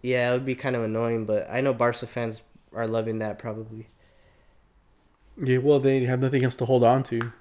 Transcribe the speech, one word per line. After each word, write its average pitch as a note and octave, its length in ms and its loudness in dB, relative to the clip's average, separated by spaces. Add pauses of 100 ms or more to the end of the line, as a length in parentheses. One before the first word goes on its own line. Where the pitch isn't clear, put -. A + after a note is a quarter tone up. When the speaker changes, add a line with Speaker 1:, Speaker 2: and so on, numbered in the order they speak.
Speaker 1:
Yeah, B2 280 0
it B2 40 2
would C3 120 -2
be D#3 100 -2
kind B2+ 200 -4
of A#2 80 -2
annoying, A2+ 420 -2
but G#2+ 260 -2
I A#2 100 -2
know C3+ 120 0
Barca A#2+ 340 0
fans A2+ 340 -8 (320)
are A2+ 140 -4
loving A2 320 -2
that G#2+ 200 -6
probably. A2 500 -12 (1500)
Speaker 2:
Yeah, B2+ 180 2
well, C#3+ 200 6
they C3+ 260 4
have B2+ 140 0
nothing C3 240 2
else B2+ 140 0
to B2 80 -2
hold B2 180 4
on B2+ 200 6
to. A#2 380 -4